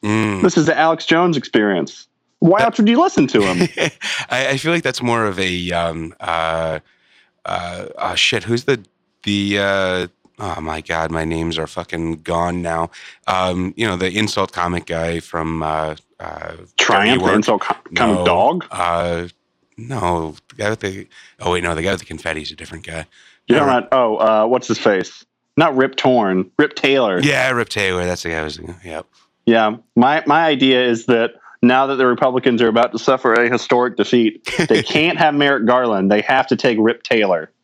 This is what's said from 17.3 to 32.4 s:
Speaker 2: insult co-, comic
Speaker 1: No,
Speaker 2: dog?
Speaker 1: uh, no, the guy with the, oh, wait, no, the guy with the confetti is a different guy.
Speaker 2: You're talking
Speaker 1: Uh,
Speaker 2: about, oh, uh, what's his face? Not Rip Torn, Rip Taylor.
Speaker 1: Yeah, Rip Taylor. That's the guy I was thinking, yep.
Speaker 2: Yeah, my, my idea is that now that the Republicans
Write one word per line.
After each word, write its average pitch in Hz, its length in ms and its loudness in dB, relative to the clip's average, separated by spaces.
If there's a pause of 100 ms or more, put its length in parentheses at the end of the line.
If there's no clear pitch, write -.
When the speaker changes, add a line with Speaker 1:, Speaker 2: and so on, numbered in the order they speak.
Speaker 2:
insult 107 240 2
co-, - 140 -4 (200)
comic 107 240 2
Speaker 1:
No, 90 80 0
Speaker 2:
dog? 101 460 2
Speaker 1:
uh, 87 560 -2 (480)
no, 90 580 -4 (140)
the - 80 -20
guy 107 140 -2
with 110 100 -6
the, 98 260 -8 (340)
oh, 87 120 -2
wait, 87 100 -2
no, 85 120 -2
the 80 80 -4
guy 92 100 -2
with 92 80 -4
the - 60 -20
confetti 78 360 -8
is 73 100 -12
a - 40 -20
different 82 300 -16
guy. 80 200 -12 (400)
Speaker 2:
You're 120 120 4
talking 139 160 2
Speaker 1:
Uh, 123 40 2
Speaker 2:
about, - 140 -6
oh, 120 240 2
uh, 110 300 2
what's 123 220 0
his 110 100 -2
face? 95 460 0 (320)
Not 151 200 2
Rip 131 200 2
Torn, 101 600 2
Rip 147 160 4
Taylor. 131 460 2
Speaker 1:
Yeah, 135 300 2
Rip 120 180 -2
Taylor. 92 360 -2
That's 90 180 -4
the 85 80 -6
guy 80 100 -4
I 78 40 -4
was 76 120 -8
thinking, 80 280 -14
yep. 80 220 -10 (380)
Speaker 2:
Yeah, 113 320 2 (200)
my, 139 300 4
my 151 200 4
idea 131 380 4
is 117 220 -2
that 117 280 2 (280)
now 127 240 4
that 135 100 -2
the 131 100 2
Republicans 123 560 2